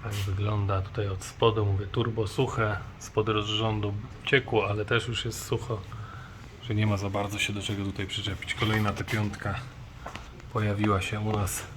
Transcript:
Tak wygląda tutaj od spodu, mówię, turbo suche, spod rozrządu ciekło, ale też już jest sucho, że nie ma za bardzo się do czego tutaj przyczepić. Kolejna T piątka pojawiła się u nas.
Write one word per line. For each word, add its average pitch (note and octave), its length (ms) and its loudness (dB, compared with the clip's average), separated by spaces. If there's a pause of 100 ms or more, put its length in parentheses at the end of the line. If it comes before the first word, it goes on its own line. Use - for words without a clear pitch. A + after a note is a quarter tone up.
Tak G#2+ 100 -4
wygląda G2+ 680 2
tutaj G2+ 260 -2
od F#2+ 160 -4
spodu, A2 420 4
mówię, G2 220 2
turbo A2+ 400 0
suche, A2+ 500 2 (220)
spod A2 300 0
rozrządu G#2+ 640 2 (320)
ciekło, A#2 440 4
ale G#2 160 0
też A#2 220 2
już A#2 180 -4
jest A#2 200 -6
sucho, A#2 360 -2 (800)
że A2 120 -2
nie G#2+ 120 4
ma G#2 100 4
za G2 120 -2
bardzo G2+ 300 -2
się - 140 2
do G2+ 80 -4
czego G2+ 220 -2
tutaj G2 240 -4
przyczepić. G2+ 460 -4
Kolejna G#2+ 400 4
T F#2+ 100 -2
piątka G#2 520 -2 (960)
pojawiła G#2 480 4
się G#2+ 180 -2
u G#2+ 120 0
nas. G2+ 320 0 (120)